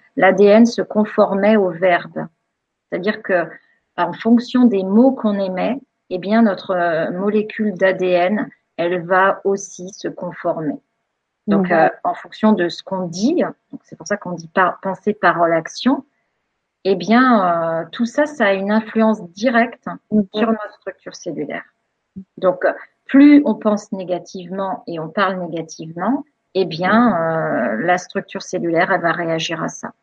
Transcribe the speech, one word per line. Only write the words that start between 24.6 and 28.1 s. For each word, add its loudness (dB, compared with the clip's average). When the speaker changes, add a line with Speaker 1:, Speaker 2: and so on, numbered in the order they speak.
Speaker 1:
et -8
on -8
parle -2
négativement, -6
eh 2
bien, 0
euh, -2
la 0
structure -8